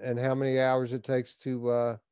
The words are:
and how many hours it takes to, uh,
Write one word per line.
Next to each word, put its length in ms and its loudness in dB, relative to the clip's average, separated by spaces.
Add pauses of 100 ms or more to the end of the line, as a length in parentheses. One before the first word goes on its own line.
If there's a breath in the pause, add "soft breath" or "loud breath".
and 160 -2
how 160 2
many 240 2
hours 340 2
it 120 -6
takes 340 -2
to, 300 -4
uh, 280 0 (160)